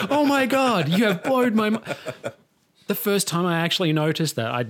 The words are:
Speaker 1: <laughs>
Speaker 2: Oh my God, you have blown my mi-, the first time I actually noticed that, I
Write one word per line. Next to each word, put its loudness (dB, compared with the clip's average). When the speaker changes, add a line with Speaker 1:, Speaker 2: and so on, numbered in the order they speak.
Speaker 1:
<laughs> -4
Speaker 2:
Oh 2
my 2
God, 0
you 2
have 0
blown 2
my 2
mi-, 0
the -2
first 0
time 0
I 0
actually 0
noticed 0
that, -2
I -2